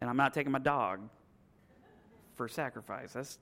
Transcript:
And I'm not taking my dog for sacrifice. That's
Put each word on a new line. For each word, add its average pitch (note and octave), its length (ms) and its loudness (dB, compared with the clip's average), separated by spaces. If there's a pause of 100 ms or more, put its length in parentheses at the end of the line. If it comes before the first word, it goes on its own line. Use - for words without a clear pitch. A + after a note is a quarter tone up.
And A#2+ 100 -2
I'm B2 60 0
not C#3 180 4
taking C#3 160 0
my C3+ 80 2
dog B2+ 420 2 (1300)
for A#2 140 -4
sacrifice. B2 640 -6
That's C3 300 -8